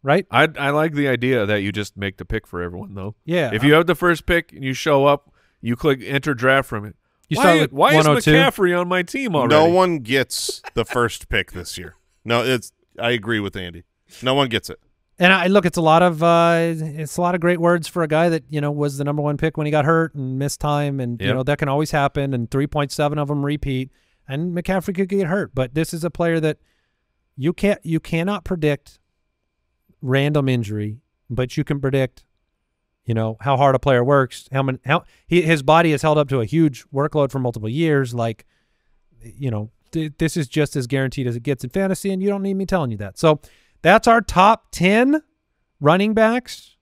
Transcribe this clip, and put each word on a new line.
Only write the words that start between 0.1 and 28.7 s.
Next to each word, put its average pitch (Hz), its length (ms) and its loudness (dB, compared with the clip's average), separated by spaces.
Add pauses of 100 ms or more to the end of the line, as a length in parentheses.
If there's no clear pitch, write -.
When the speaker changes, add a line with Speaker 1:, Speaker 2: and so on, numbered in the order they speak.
Speaker 2:
I, 143 180 4 (100)
I 139 120 -2
like 151 220 0
the 143 160 0
idea 123 380 0
that 104 160 0
you 101 100 -4
just 101 240 -8
make 98 220 -8
the 92 80 -14
pick 110 200 -8
for 87 160 -10
everyone, 87 320 -12
though. 98 200 -12 (100)
Speaker 1:
Yeah. 160 300 -2
Speaker 2:
If 110 100 0
you 143 80 6
have 165 140 4
the 170 80 2
first 170 320 0
pick 170 260 -2
and 101 100 -16
you 131 120 -6
show 139 320 2
up, 143 260 0 (300)
you 117 140 -2
click 139 280 0
enter 139 300 -2
draft 131 340 2
from 104 160 -10
it. 104 100 -18 (340)
Speaker 1:
You 160 100 -2
Speaker 2:
Why, 247 40 2
Speaker 1:
start 160 180 6
with 143 120 -2
Speaker 2:
why 156 220 2
is 156 120 6
Speaker 1:
one 151 100 4
oh 233 40 0
two? 151 120 2
Speaker 2:
McCaffrey 185 460 2
on 175 100 -2
my 180 140 0
team 247 320 -6
already? 135 200 2
Speaker 3:
No 156 120 6
one 175 340 2
gets 123 600 -4 (140)
the 113 100 -2
first - 460 -4
pick 98 220 -2
this - 260 -12
year. 85 160 -16 (300)
No, 117 200 0
it's, 123 280 -2 (260)
I 120 140 -2
agree 110 280 -2
with 98 160 -8
Andy. 87 280 -12 (380)
No 131 120 0
one 139 140 2
gets 110 200 -4
it. - 100 -16 (400)
Speaker 1:
And 180 160 6
I, 180 140 0
look, 190 180 4
it's 165 100 -2
a 175 60 -2
lot 160 200 6
of, 165 200 2
uh, 170 380 4
it's 156 580 -6
a - 20 -4
lot 175 140 0
of 170 80 -4
great 175 180 0
words 170 260 2
for 175 160 -4
a 156 60 -2
guy 160 220 2
that, 160 180 -4
you 151 120 -6
know, 147 120 -2
was 147 240 -4
the 143 80 -4
number 147 160 -2
one 147 160 -2
pick 160 220 -2
when 151 80 -2
he 147 40 -2
got 147 140 2
hurt 165 300 2
and 131 240 -6
missed 139 220 -4
time, 147 380 -2
and, 120 220 -6
you 98 60 -4
Speaker 2:
Yep. 107 100 0
Speaker 1:
know, 131 60 -2
that 143 160 -2
can 147 100 -4
always 147 220 -2
happen. 139 420 -2
And 120 180 -4
three 139 160 -2
point 143 240 -4
seven 151 280 -2
of 143 100 -4
them 143 160 -2
repeat, 139 460 -4 (360)
and 165 300 -6
McCaffrey 185 380 -4
could 185 160 -2
get 196 160 0
hurt. 180 280 -4
But 131 200 -4
this 160 180 -2
is 165 120 -8
a 170 60 -4
player 165 300 0
that 156 160 -2 (800)
you 147 160 -2
can't, 196 320 0
you 160 160 -2
cannot 185 440 -4
predict 151 540 -4 (1040)